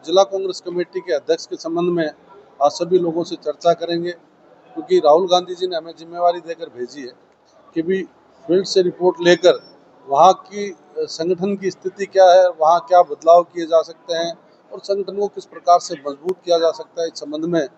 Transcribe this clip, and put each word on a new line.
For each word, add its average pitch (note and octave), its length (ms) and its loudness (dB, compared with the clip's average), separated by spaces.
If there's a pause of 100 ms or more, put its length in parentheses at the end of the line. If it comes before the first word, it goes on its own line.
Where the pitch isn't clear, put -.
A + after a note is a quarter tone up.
जिला F3+ 160 4
कांग्रेस G3 380 -4
कमेटी F3 400 -8
के E3+ 120 -6
अध्यक्ष D3+ 340 -4
के F#3 100 -12
संबंध E3+ 320 -4
में E3+ 220 -2 (520)
आज D3 80 2
सभी F3 280 -2
लोगों E3+ 260 -2
से E3+ 120 -12
चर्चा D#3 360 -2
करेंगे, E3+ 380 -4 (640)
क्योंकि F3+ 240 0
राहुल D#3+ 280 4
गांधी F3+ 280 0
जी F3+ 120 -6
ने F3+ 100 -6
हमें E3 220 -10
जिम्मेवारी F3 420 -2
देकर E3 260 -12
भेजी B2 340 -14
है B2+ 120 -14 (640)
कि D#3+ 80 -4
भी F#3 200 -4 (440)
फील्ड F3+ 200 0
से F#3+ 160 0
रिपोर्ट F3 380 -2
लेकर F3 560 2 (320)
वहाँ D#3 240 6
की, G3+ 380 -8
अ, E3 60 -18 (220)
संगठन E3+ 580 -4
की F#3+ 140 -4
स्थिति F#3+ 360 -12
क्या F#3+ 240 6
है, F#3 180 6
वहाँ D#3+ 320 2
क्या F3+ 220 4
बदलाव D#3+ 400 4
किए E3+ 240 -8
जा D#3+ 160 2
सकते E3 320 -10
हैं E3+ 240 -6 (340)
और F#3+ 60 -14
संगठन F#3+ 380 -6
को G3+ 120 -2
किस F#3+ 160 -14
प्रकार F3 340 0
से E3+ 160 -6
मजबूत C#3+ 500 -8
किया E3+ 140 0
जा E3 120 2
सकता - 320 -12
है, E3 60 -6
इस - 120 -14
संबंध D3+ 240 -10
में E3 340 -2